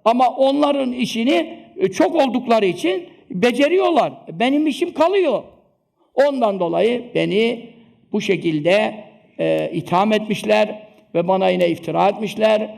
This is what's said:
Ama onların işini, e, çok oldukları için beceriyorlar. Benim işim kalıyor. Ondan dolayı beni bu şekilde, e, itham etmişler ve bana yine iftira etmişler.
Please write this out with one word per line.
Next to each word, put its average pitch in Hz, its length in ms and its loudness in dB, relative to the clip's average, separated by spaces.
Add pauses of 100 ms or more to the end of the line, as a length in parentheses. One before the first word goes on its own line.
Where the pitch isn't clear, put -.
Ama 247 240 4
onların 277 640 0
işini, 254 680 -2 (180)
e, 190 120 0
çok 349 260 0
oldukları 233 520 2
için 339 380 -2 (260)
beceriyorlar. 277 800 2 (200)
Benim 269 340 0
işim 330 280 -2
kalıyor. 320 480 0 (720)
Ondan 247 460 2
dolayı 185 440 0 (100)
beni 208 560 0 (420)
bu 208 80 -2
şekilde, 180 840 0 (340)
e, 160 340 -2
itham 175 400 0
etmişler 214 720 -2 (320)
ve 170 140 0
bana 190 200 2
yine 180 200 2
iftira 165 400 0
etmişler. 214 680 -2